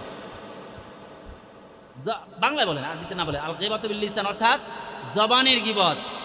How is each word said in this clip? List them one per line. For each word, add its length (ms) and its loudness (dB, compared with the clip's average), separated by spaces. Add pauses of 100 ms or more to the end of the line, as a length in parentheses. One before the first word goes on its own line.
(2000)
জ-, 360 -6
বাংলায় 260 4
বলেন, 180 0
আরবিতে 300 -8
না 100 -2
বলেন। 180 -2
আল 180 -4
গীবাতু 280 -2
বিল 80 -2
লিসান, 300 0
অর্থাৎ 340 4 (540)
জবানের 460 6
গীবত। 360 2 (280)